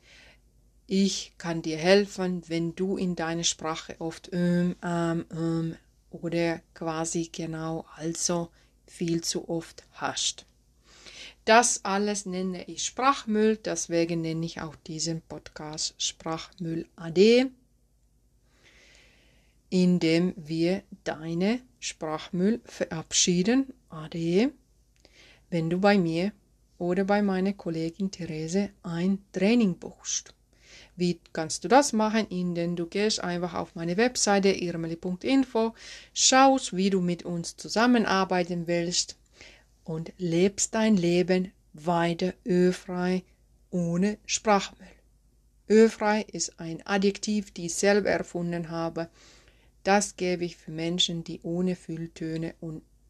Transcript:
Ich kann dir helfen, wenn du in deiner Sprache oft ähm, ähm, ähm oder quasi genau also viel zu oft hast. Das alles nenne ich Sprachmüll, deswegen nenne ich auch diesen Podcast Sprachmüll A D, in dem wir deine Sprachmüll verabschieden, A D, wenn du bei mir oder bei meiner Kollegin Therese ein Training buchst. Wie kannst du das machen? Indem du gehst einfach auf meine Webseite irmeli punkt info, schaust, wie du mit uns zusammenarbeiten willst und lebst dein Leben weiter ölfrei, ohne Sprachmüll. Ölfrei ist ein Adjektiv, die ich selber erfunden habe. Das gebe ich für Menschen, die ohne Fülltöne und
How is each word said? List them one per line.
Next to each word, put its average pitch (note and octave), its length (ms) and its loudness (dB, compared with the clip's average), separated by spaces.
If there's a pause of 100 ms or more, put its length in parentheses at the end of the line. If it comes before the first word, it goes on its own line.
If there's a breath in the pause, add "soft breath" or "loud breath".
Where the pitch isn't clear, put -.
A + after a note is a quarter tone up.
(880 soft breath)
Ich F#3+ 500 0
kann E3 240 -6
dir D#3+ 160 -4
helfen, F#3 720 2
wenn E3 280 -2
du F#3+ 200 -2
in F3+ 220 -2
deiner E3 260 -2
Sprache - 560 -4
oft E3 320 -10
ähm, F3 500 0
ähm, E3+ 500 -2
ähm E3 440 -2 (360)
oder E3+ 500 -2 (120)
quasi E3 560 -4
genau D#3+ 540 -8 (140)
also E3+ 540 -4 (360 soft breath)
viel E3 340 -2
zu - 280 -6
oft - 420 -6
hast. - 540 -6 (1000 loud breath)
Das A3+ 400 4
alles G3+ 420 -2
nenne F#3 440 -6
ich E3 160 -8
Sprachmüll, A3 720 2
deswegen E3+ 640 -2
nenne D#3+ 240 -4
ich E3 160 -8
auch D3+ 160 -10
diesen D#3+ 420 -6
Podcast - 800 -12
Sprachmüll E3 920 -6
A E3 140 -12
D, A3+ 380 6 (2250 soft breath)
in F3+ 300 4
dem E3 380 2
wir E3 460 -2 (200)
deine E3 560 -2 (220)
Sprachmüll F3 800 -2
verabschieden, F#3+ 1080 0 (160)
A D#3+ 180 -14
D, F3 440 0 (1000 soft breath)
wenn E3 200 -2
du F3+ 100 0
bei G3+ 180 6
mir E3+ 340 0 (460)
oder F3+ 280 0
bei G3+ 160 2
meiner G3 320 0
Kollegin E3 580 -6
Therese E3 580 -4 (140)
ein F#3 480 -2
Training G3 460 2
buchst. - 560 -10 (640 loud breath)
Wie F3 220 0 (140)
kannst D#3+ 300 -6
du F#3+ 40 -8
das C#4 260 6
machen? G#3+ 360 2
Indem F3 460 -2
du E3+ 100 -4
gehst G#3 360 -2
einfach F3 320 -4
auf E3+ 220 -6
meine E3+ 220 -4
Webseite G3+ 520 2
irmeli E3+ 460 -2
punkt F#3 280 -6
info, A#3 500 2 (400 loud breath)
schaust, C4+ 640 4
wie F#3+ 140 2
du F#3+ 120 2
mit F3 220 -2
uns E3+ 340 -6
zusammenarbeiten F#3 1080 2
willst F3 500 -2 (640 loud breath)
und E3 340 -10
lebst F3+ 560 0
dein A3 220 4
Leben F3+ 560 2 (220)
weiter E3+ 600 0 (120)
ölfrei, F3+ 800 0 (480)
ohne F3+ 540 0
Sprachmüll. - 640 0 (800)
Ölfrei G#3+ 520 6
ist - 380 -8
ein E3 260 -10
Adjektiv, G3+ 640 0
die E3+ 160 -8
ich E3 80 -6
selber G3+ 340 2
erfunden F3 600 -4
habe. E3 400 -6 (720 soft breath)
Das G3+ 320 2
gebe F3+ 300 -2
ich E3+ 120 -10
für - 140 -18
Menschen, E3+ 520 -2
die - 200 -10
ohne F3 320 -2
Fülltöne E3 840 -8
und D#3+ 240 -12 (260)